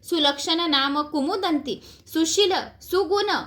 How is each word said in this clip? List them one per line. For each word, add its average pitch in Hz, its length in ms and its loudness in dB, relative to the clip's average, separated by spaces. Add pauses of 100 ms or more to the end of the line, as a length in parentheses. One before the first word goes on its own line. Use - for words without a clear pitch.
सुलक्षण 320 600 0
नाम 285 320 2
कुमुदंती, 294 800 -2 (320)
सुशील 349 400 2 (280)
सुगुण 392 500 0 (160)